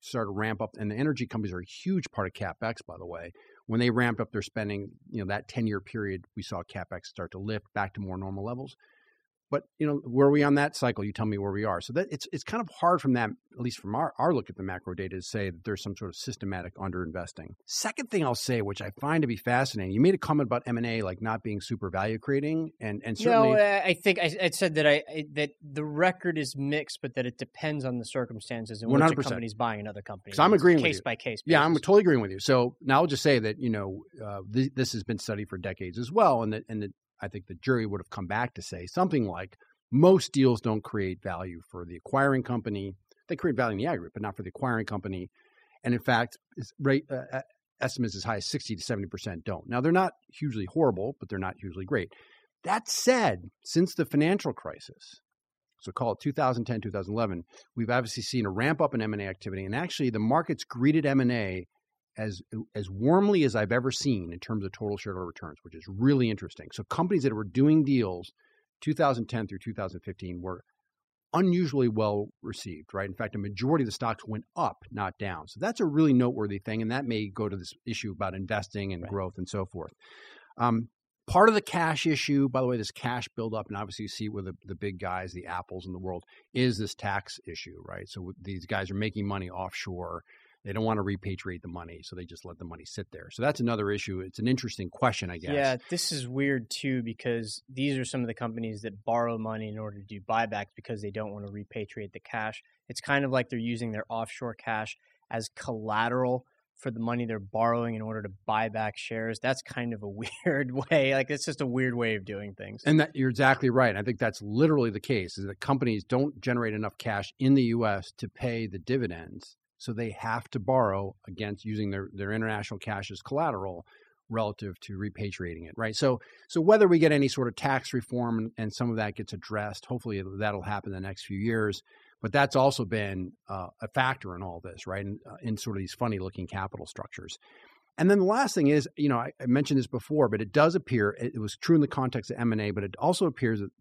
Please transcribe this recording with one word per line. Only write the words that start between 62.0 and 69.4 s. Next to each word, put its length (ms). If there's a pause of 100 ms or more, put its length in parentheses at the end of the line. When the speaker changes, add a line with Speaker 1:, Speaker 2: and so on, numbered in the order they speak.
Speaker 1:
as, 220 (320)
as 160
warmly 540
as 120
I've 160
ever 180
seen 420
in 80
terms 240
of 80
total 260
shareholder 280
returns, 360
which 120
is 140
really 400
interesting. 440
So 120
companies 400
that 100
were 100
doing 380
deals 480 (500)
two 140
thousand 320
ten 200